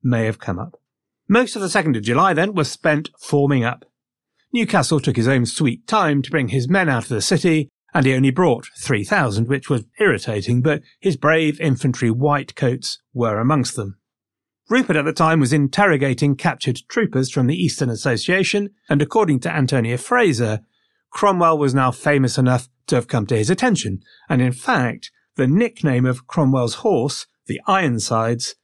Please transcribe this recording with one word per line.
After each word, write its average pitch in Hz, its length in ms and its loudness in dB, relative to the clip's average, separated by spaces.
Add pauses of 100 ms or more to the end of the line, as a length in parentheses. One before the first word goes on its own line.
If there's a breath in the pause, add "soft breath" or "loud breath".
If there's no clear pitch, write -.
may 117 220 0
have 110 140 -4
come 92 200 -8
up. 147 200 -14 (480)
Most 247 280 2
of 220 60 -8
the 190 80 -4
second 160 260 0
of 104 80 -6
July, 147 300 2
then, 180 200 0
was 156 160 -2
spent 151 480 -2
forming 143 460 0
up. 123 220 -6 (680)
Newcastle 190 460 0
took 131 160 -2
his 117 120 0
own 131 180 2
sweet - 420 -4
time 156 340 0
to - 100 -6
bring 135 180 -2
his 127 180 -2
men 180 220 2
out 120 140 0
of - 60 -14
the 110 120 -2
city, 160 480 0 (240)
and 139 120 2
he 135 80 4
only 135 180 2
brought 143 360 0 (100)
three - 260 -2
thousand, 117 440 0
which 135 220 -4
was 117 160 -2 (140)
irritating, 123 640 0
but 147 200 0 (180 soft breath)
his 180 160 0
brave 151 460 2
infantry 127 480 0
whitecoats 135 920 -2 (140)
were 113 260 -2
amongst 131 360 0
them. 98 220 -10 (720)
Rupert 240 260 2
at 147 100 0
the 156 80 -2
time 160 260 2
was 127 140 2
interrogating 143 800 2
captured 131 520 -4
troopers 135 420 -2
from 127 180 0
the 170 140 -2
Eastern 139 280 -2
Association, 180 800 -2 (200)
and 143 120 2
according 151 400 0
to 165 120 -6
Antonia 127 440 0
Fraser, 123 640 0 (480)
Cromwell 175 480 2
was 139 180 2
now 131 160 4
famous 135 460 0
enough 127 320 2 (180)
to 151 80 2
have - 140 -2
come 113 180 -2
to 120 100 0
his 107 120 0
attention, 175 520 0 (280 soft breath)
and 131 120 2
in 123 120 0
fact, 127 580 -2 (240)
the 131 120 0
nickname 143 580 0
of 127 220 -4
Cromwell's 131 480 0
horse, 147 500 -2 (220)
the - 200 -8
Ironsides 120 960 -2